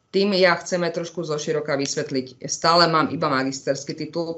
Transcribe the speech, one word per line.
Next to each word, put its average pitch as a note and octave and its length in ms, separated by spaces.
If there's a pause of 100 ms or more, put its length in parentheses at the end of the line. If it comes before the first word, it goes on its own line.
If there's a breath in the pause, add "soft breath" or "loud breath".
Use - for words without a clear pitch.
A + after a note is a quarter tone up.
tým G3 240
ja F3+ 240
chceme F3 320
trošku E3+ 320
zoširoka D3+ 560
vysvetliť. C#3 720
Stále E3+ 400
mám D#3 240
iba D#3+ 160
magisterský C3+ 640
titul, E3 440